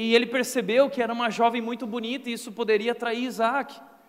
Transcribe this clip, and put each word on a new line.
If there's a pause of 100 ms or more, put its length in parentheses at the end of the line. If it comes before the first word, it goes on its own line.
e
ele
percebeu
que
era
uma
jovem
muito
bonita
e
isso
poderia
atrair
Isaac. (300)